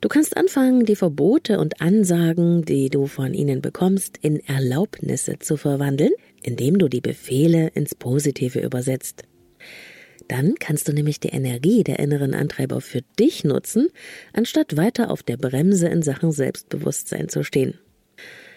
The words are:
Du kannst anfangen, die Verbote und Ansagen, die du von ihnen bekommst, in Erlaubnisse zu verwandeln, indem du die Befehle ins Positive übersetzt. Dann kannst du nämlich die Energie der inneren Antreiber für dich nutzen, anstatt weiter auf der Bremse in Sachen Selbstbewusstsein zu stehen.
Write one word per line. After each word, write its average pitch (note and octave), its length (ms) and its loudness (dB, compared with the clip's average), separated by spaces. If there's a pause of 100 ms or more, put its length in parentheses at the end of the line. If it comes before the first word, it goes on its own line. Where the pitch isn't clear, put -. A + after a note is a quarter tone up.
Du - 80 0
kannst D4+ 260 2
anfangen, B3+ 500 4
die G#3 120 2
Verbote F3+ 600 2
und D#3 220 -2
Ansagen, E3+ 840 2
die C#3 240 0
du C#3+ 160 0
von C3+ 280 -4
ihnen C3+ 280 -2
bekommst, F#3 600 -2
in D3+ 260 -2
Erlaubnisse C3+ 920 -2
zu - 160 -4
verwandeln, C#3+ 560 0 (320)
indem C3 340 0
du F3 120 4
die B2+ 100 -2
Befehle D#3+ 760 0
ins - 220 -4
Positive C3 640 -2
übersetzt. B2+ 640 -6 (1040)
Dann D3 300 2
kannst - 280 -4
du D3+ 60 -2
nämlich D3 260 0
die - 100 -4
Energie C3+ 540 2
der - 160 -2
inneren C#3+ 360 0
Antreiber C3+ 460 -4
für - 200 -8 (180)
dich B3+ 240 2
nutzen, F3 460 0 (420)
anstatt A#3 460 0
weiter A3 320 0
auf - 140 -4
der A#2+ 140 -4
Bremse D#3+ 500 2
in E3+ 160 0
Sachen D3+ 280 0
Selbstbewusstsein - 1000 -4
zu D3 140 -4
stehen. - 360 -2 (760)